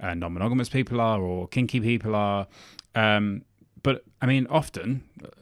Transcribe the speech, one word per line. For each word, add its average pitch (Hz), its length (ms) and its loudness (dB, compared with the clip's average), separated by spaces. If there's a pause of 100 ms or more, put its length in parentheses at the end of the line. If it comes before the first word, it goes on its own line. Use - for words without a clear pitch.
uh, 92 140 -4
non-monogamous 90 540 -2
people 123 320 -2
are 113 200 2
or 90 280 -4
kinky 127 320 0
people 110 340 0
are. 101 320 0 (480)
Um, 104 480 2 (400)
but 135 220 0 (160)
I 131 60 0
mean, 131 220 4
often, 131 560 -2 (380)